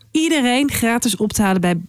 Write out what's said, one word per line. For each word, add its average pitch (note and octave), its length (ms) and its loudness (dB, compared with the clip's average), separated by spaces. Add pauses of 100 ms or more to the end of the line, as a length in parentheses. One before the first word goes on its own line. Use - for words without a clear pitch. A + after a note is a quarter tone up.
(100)
iedereen C#4+ 600 0
gratis A#3 460 0
op G#3+ 160 -2
te - 100 0
halen F#3+ 180 2
bij F3 140 0 (140)